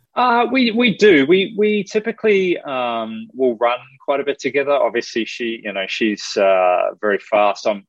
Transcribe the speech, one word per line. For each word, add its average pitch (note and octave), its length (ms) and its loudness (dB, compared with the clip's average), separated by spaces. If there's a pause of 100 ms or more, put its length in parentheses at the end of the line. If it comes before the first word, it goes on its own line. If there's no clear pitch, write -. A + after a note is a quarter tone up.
(160)
Uh, A#3+ 360 2
we, B3 200 2
we A3+ 260 0
do. E3+ 300 6
We, F#3 300 2
we G#3 260 0
typically, G#3 760 -2
um, A#2 720 -6
will B2 220 0
run A#2+ 220 0 (260)
quite C#3 160 -2
a C#3 60 -6
bit C#3 140 -4
together. C#3 320 -2
Obviously, A#2+ 520 -2
she, A2+ 400 -8
you G#2 80 -8
know, G2 160 -4
she's, - 480 -4
uh, F#2 540 2 (100)
very G#2 200 0
fast. G#2 480 0
I'm, G2+ 220 -4